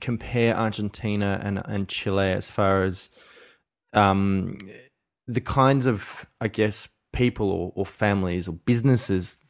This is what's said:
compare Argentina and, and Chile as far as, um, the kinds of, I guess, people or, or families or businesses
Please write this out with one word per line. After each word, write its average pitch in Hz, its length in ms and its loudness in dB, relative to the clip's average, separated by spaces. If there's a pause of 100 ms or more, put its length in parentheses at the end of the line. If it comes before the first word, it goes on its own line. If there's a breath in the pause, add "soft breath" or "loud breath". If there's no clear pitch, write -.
compare 117 560 0
Argentina 104 840 -2
and, 98 240 -4
and 98 220 -4
Chile 98 460 0
as 101 160 -4
far 98 340 2
as, 92 260 -4 (840 soft breath)
um, 98 640 2 (680)
the 120 160 -4
kinds 135 440 2
of, - 400 -2 (160)
I 113 80 -2
guess, 107 400 -2 (240)
people 120 360 0
or, 90 260 -2
or 95 100 -2
families 92 640 0
or - 20 -6
businesses 117 880 0 (120)